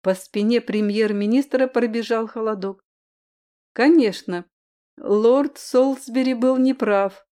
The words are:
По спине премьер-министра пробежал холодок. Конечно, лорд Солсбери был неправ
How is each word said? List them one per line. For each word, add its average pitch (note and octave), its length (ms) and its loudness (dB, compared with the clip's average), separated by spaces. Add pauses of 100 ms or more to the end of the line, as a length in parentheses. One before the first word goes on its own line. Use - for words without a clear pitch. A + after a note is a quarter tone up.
По F#3+ 140 0
спине G#3+ 480 -2
премьер-министра G#3+ 1040 0
пробежал A3+ 580 -2
холодок. G#3 560 -8 (920)
Конечно, A3+ 720 2 (520)
лорд A#3+ 600 0
Солсбери C4 760 -2
был B3+ 240 0
неправ G#3+ 720 0 (100)